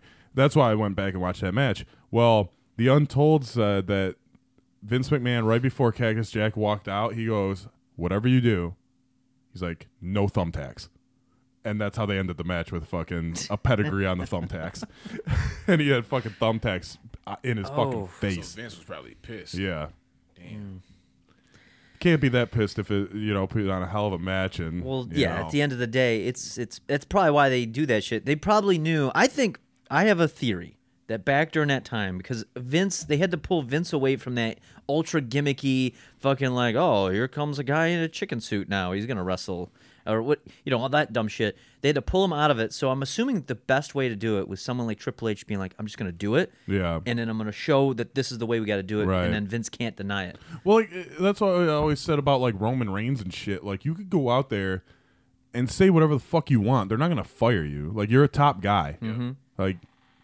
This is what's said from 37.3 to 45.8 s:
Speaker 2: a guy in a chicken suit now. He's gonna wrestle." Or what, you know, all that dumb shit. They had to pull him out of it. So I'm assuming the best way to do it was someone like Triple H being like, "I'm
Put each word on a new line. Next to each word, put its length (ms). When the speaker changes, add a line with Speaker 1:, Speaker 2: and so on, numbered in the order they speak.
Speaker 2:
a 60
guy 220
in 140
a 80
chicken 320
suit 280
now. 240
He's 140
gonna 180
wrestle." 480
Or 160
what, 180
you 60
know, 100
all 100
that 240
dumb 140
shit. 280
They 80
had 60
to 60
pull 220
him 80
out 180
of 80
it. 160
So 160
I'm 120
assuming 400
the 120
best 400
way 140
to 80
do 220
it 100
was 140
someone 240
like 120
Triple 300
H 180
being 140
like, 180
"I'm 80